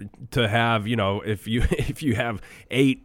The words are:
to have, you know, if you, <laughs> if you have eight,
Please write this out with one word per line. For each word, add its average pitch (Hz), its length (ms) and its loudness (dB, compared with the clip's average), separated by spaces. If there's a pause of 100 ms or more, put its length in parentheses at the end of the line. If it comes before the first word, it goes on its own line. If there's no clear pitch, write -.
(320)
to 139 140 2
have, 113 400 2
you 117 80 -2
know, 101 280 0
if 104 260 -6
you, 117 140 0
<laughs> - 100 4
if 135 320 -2
you 127 100 2
have 117 260 -2 (300)
eight, 131 340 2